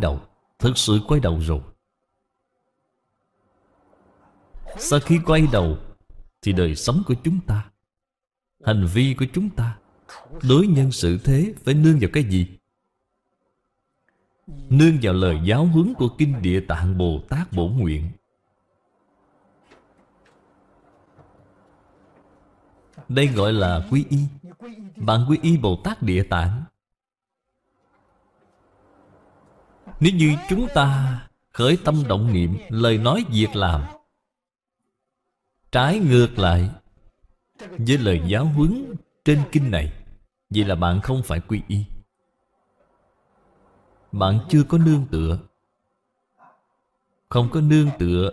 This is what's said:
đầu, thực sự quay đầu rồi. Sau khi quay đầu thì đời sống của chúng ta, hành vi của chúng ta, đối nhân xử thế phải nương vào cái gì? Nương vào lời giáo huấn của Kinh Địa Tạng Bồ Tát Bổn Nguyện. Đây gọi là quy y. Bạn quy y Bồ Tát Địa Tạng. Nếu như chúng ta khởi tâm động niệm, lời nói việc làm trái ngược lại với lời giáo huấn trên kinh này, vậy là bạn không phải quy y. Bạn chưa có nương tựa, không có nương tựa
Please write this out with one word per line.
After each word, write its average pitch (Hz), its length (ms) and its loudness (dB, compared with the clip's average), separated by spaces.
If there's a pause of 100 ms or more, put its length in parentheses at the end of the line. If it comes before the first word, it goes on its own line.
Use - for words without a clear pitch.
đầu, 71 180 -2 (400)
thực 120 180 0
sự 107 300 2
quay 151 120 2
đầu 87 200 0
rồi. 78 220 -4 (3250)
Sau 147 220 0
khi 165 260 2
quay 156 260 4
đầu 87 260 0 (640)
thì 101 120 -2
đời 87 220 0
sống 151 320 -2
của 127 160 -2
chúng 175 240 -2
ta, 104 240 -4 (960)
hành 104 280 2
vi 131 260 2
của 135 140 0
chúng 202 160 -2
ta, 117 280 -4 (720)
đối 160 180 6
nhân 135 240 2
xử 87 260 -2
thế 147 360 0 (120)
phải 135 80 2
nương 151 260 6
vào 104 140 0
cái 147 100 0
gì? 92 340 -2 (1900)
Nương 151 540 4
vào 98 120 0
lời 92 300 2
giáo 117 220 2
huấn 175 280 2
của 123 240 -2
Kinh 139 240 0
Địa 92 260 0
Tạng 87 300 -2
Bồ 85 320 -2
Tát 165 220 -6
Bổn 90 260 -2
Nguyện. 80 340 -2 (4000)
Đây 135 180 2
gọi 110 260 0
là 92 380 0
quy 143 180 2
y. 143 100 2 (760)
Bạn 113 340 0
quy 156 120 2
y 165 160 4
Bồ 101 260 -2
Tát 220 180 -8
Địa 92 220 0
Tạng. 92 400 -2 (3250)
Nếu 180 160 4
như 151 200 2 (140)
chúng 220 240 -2
ta 135 460 0 (320)
khởi 139 340 0
tâm 151 220 0
động 107 260 0
niệm, 87 240 0 (120)
lời 113 280 0
nói 143 320 0
việc 107 260 0
làm 85 280 -2 (1900)
trái 143 280 0
ngược 123 400 4
lại 87 300 2 (880)
với 123 380 -2
lời 95 300 0
giáo 107 180 0
huấn 175 500 0 (300)
trên 147 260 2
kinh 139 200 0
này, 80 220 -4 (560)
vậy 104 160 0
là 98 100 -2
bạn 87 260 0
không 131 220 -4
phải 80 180 -6
quy 107 260 -6
y. 101 180 -4 (2250)
Bạn 98 280 0 (100)
chưa 147 140 6
có 170 140 0
nương 156 340 2
tựa, 80 280 -2 (1900)
không 120 220 0
có 160 100 -2
nương 151 280 4 (100)
tựa 87 340 0